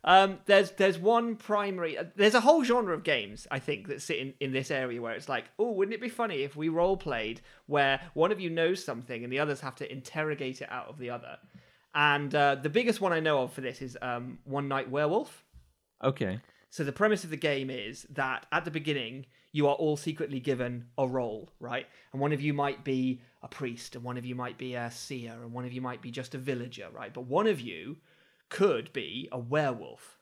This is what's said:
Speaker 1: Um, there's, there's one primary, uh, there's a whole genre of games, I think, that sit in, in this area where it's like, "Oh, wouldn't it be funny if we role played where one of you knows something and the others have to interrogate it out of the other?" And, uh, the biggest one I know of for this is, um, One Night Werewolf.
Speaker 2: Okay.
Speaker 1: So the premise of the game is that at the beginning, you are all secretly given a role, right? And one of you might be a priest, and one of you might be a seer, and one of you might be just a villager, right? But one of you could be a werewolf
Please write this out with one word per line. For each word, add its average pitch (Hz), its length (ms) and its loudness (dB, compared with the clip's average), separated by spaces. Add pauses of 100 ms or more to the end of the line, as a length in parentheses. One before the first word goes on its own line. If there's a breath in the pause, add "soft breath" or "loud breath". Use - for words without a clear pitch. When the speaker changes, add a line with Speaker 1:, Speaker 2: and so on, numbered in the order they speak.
Speaker 1:
Um, 190 420 8
there's, 202 260 8
there's 190 260 4
one 226 380 4
primary, 196 640 -2
uh, 175 60 -4 (100)
there's 208 200 8
a 240 60 8
whole 294 220 8
genre 226 320 2
of 151 100 -4
games, 110 460 0
I 135 80 -2
think, 120 300 -4
that 139 140 -6
sit - 160 -2
in, 135 200 -6
in 135 140 -2
this 135 180 -2
area 127 300 -2
where 117 140 -4
it's - 140 -10
like, 120 180 -2 (120)
"Oh, 233 140 2
wouldn't 202 220 0
it 220 60 -8
be 240 80 -6
funny 214 340 -2
if 139 140 -6
we 156 120 0
role 175 280 4
played 117 440 -4 (260 loud breath)
where 139 340 4 (140 loud breath)
one 170 180 4
of 185 80 -2
you 180 100 -4
knows 165 340 2
something 120 400 -8
and 123 80 -8
the 135 60 -2
others 147 220 0
have 135 160 -10
to - 140 -10
interrogate 139 720 -6
it - 80 -12
out - 180 -8
of 151 100 -16
the 123 120 -8
other?" 120 260 -10 (580 soft breath)
And, 143 400 4
uh, 143 220 6
the 135 140 -4
biggest 226 300 2
one 185 120 2
I 160 80 2
know 151 220 4
of 123 100 -4
for - 100 -10
this 127 200 -8
is, 127 200 -10
um, 123 420 -6
One 139 240 -4
Night 135 220 -2
Werewolf. 151 540 0 (600)
Speaker 2:
Okay. 117 340 0 (320 soft breath)
Speaker 1:
So 156 140 -4
the 139 80 -4
premise 208 320 2
of 160 60 -12
the 156 60 -6
game 139 340 0
is 123 400 -10
that 131 420 -4
at 165 120 0
the 165 60 -6
beginning, 139 560 -4 (260 soft breath)
you 147 160 4
are 143 60 4
all 151 220 2
secretly 147 440 -4
given 123 460 -2 (100)
a 135 100 4
role, 120 440 -4 (100)
right? 120 260 -6 (260 soft breath)
And 135 80 -4
one 147 120 4
of 139 80 0
you 147 140 2
might 143 300 -2
be 131 360 2 (220 soft breath)
a - 60 -16
priest, 120 480 -8
and 120 80 -10
one 123 120 -6
of 120 80 -8
you 123 100 -6
might 123 240 -6
be 127 180 -8
a 117 140 -4
seer, 120 420 -10
and 117 200 -14
one 123 140 -6
of 123 60 -8
you 127 100 -6
might 123 180 -6
be 120 100 -10
just 123 240 -8
a 135 40 -8
villager, 120 540 -6
right? 117 200 -12
But 127 140 -10
one 175 220 2
of 156 120 0
you 104 360 -10 (540 soft breath)
could 165 420 2
be 107 380 -8
a 127 80 -6
werewolf 120 840 -2